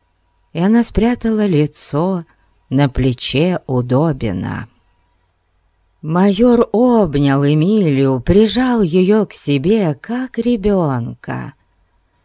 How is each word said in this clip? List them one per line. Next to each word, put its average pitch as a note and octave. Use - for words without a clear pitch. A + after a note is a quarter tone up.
и D#3+
она A3
спрятала A3+
лицо E3
на C#3
плече C3
у B2
Добина. A#2
Майор G3+
обнял D3+
Эмилию, D3
прижал A3
её F#3
к -
себе, D#3
как B3
ребёнка, C#3+